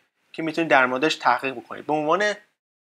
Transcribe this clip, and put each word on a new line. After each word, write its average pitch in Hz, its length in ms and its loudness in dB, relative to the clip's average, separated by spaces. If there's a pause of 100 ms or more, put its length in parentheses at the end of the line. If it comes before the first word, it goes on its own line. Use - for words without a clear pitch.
(320)
که 165 100 -10
می‌تونید 160 280 -2
در 131 160 6
موردش 131 300 0
تحقیق 131 380 0
بکنید. 107 320 -14
به 143 60 -2
عنوان 170 420 0 (540)